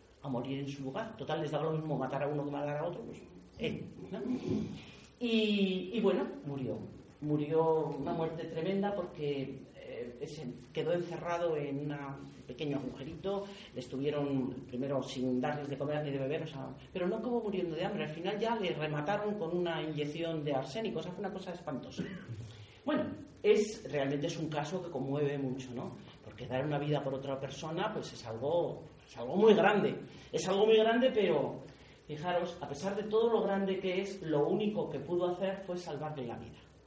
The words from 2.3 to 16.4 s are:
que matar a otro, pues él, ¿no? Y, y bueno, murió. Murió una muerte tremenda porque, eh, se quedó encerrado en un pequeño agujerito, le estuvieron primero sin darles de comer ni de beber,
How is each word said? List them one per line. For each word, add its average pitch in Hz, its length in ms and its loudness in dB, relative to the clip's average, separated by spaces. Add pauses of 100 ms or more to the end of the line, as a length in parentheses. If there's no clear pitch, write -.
que 143 60 -2
matar 147 260 -2
a 156 80 -2
otro, 175 160 -4
pues - 180 -10 (380)
él, - 260 -2 (280)
¿no? 196 80 -6 (1000)
Y, 208 760 4
y 233 60 2
bueno, - 280 4 (180)
murió. 131 320 -4 (440)
Murió 151 640 4
una 139 260 -2
muerte 160 320 -2
tremenda 196 480 0
porque, 143 680 -2 (120)
eh, 123 520 -8
se 156 180 -8 (260)
quedó 156 220 0
encerrado 170 640 0
en 143 340 -2
un - 0 - (540)
pequeño 143 320 -2
agujerito, 156 680 -4 (280)
le 120 60 -6
estuvieron 139 720 0 (160)
primero 135 340 -2
sin 127 400 0
darles 147 260 -2
de 139 100 -4
comer 147 260 -2
ni 143 80 -2
de 139 80 -2
beber, 147 240 0